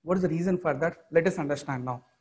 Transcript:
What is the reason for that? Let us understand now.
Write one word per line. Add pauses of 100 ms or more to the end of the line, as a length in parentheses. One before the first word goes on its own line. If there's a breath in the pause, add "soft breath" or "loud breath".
What
is
the
reason
for
that?
Let
us
understand
now. (160)